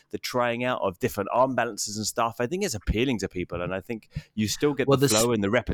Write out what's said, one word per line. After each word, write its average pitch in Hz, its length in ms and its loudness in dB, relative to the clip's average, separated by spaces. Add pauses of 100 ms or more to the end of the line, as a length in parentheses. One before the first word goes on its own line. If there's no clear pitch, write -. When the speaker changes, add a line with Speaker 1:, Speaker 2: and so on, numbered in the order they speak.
(100)
Speaker 1:
the 104 80 -6
trying 120 460 -2
out 123 160 -2
of 98 180 -2
different 104 320 -2
arm 127 240 4
balances 110 440 -4
and 107 80 -4
stuff, 117 340 -2
I 123 60 0
think 185 180 -4
is 180 100 -2
appealing 113 440 0
to 92 100 -4
people. 87 320 -6
And 90 140 -4
I 95 80 -4
think 113 260 -10 (260)
you 107 140 0
still 147 240 0
get 127 160 0
Speaker 2:
Well, 139 80 6
Speaker 1:
the - 20 2
Speaker 2:
the 139 80 4
s-, 113 200 4
Speaker 1:
flow 123 60 2
and 101 120 2
the 98 60 0 (240)